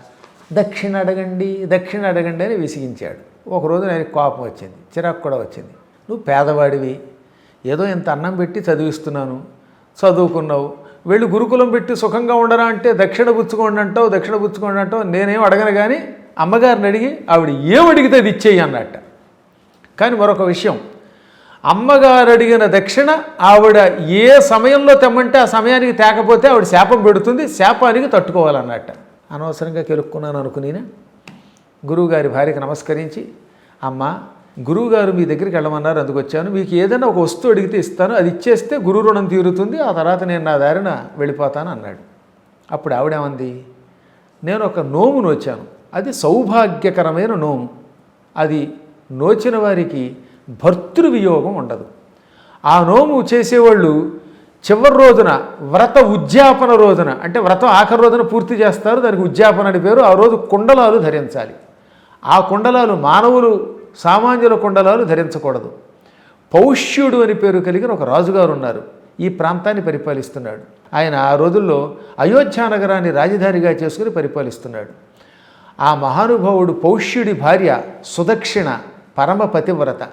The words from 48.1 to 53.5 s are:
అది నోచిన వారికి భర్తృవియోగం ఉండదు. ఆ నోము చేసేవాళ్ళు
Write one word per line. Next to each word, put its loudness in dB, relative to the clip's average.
అది -4
నోచిన 0
వారికి -4
భర్తృవియోగం 0
ఉండదు. -10
ఆ 4
నోము 2
చేసేవాళ్ళు 2